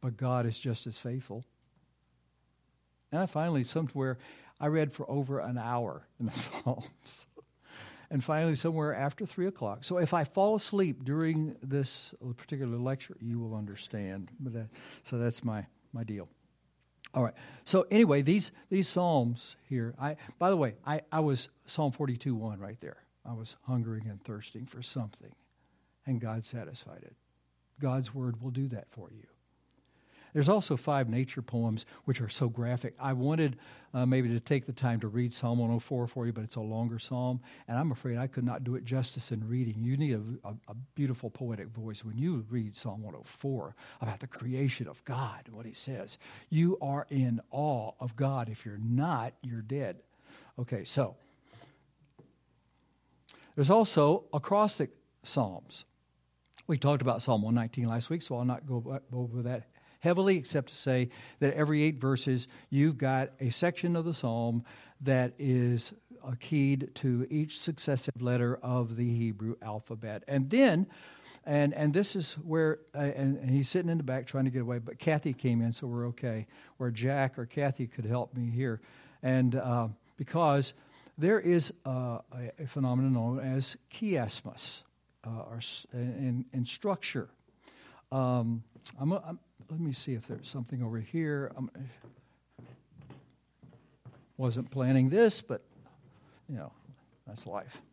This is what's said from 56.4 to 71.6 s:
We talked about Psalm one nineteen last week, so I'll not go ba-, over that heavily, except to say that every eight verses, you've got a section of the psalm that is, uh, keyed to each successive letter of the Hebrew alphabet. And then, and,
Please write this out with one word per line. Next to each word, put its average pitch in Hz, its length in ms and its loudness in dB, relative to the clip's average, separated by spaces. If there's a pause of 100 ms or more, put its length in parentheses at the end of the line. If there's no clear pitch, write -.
We 156 100 2
talked 139 240 4
about 120 180 2
Psalm 113 220 4
one 110 120 2
nineteen 117 340 0
last 113 220 -2
week, 165 120 -2
so 131 140 -6
I'll 120 80 -2
not 123 200 -2
go 127 160 -2
ba-, 135 220 -6 (100)
over 123 300 -4
that 120 240 -4 (320)
heavily, 185 400 4
except 139 320 -2
to - 40 -18
say 127 360 2 (300)
that 143 120 6
every 151 300 4
eight 151 180 2
verses, 131 480 2 (220)
you've 143 260 6
got 131 420 2
a 127 120 0
section 175 460 0
of 165 100 0
the 170 80 -2
psalm 117 500 0 (380)
that 127 360 4
is, 123 540 2 (320)
uh, 131 160 -6
keyed 139 540 2
to 123 340 2
each 151 320 -2
successive 135 640 -2
letter 123 400 2
of 123 340 0
the 120 100 0
Hebrew 113 540 0
alphabet. 110 680 -8
And 139 220 2
then, 196 380 6 (580)
and, 147 300 4